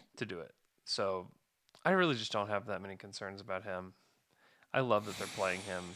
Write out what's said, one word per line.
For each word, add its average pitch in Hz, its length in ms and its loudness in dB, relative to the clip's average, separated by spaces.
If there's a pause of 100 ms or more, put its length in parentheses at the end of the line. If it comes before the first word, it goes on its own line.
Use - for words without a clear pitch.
(180)
to 123 80 -4
do 98 140 -6
it. 76 140 -10 (320)
So 95 420 0 (580)
I 170 60 6
really 175 240 6
just 110 160 -4
don't 104 160 2
have 104 200 0
that 95 140 -2
many 98 140 -8
concerns 98 460 -8
about 95 220 -4
him. 92 300 -6 (800)
I 127 60 4
love 110 260 4
that 98 120 -6
they're 98 100 -4
playing 95 340 0
him 92 220 -2 (120)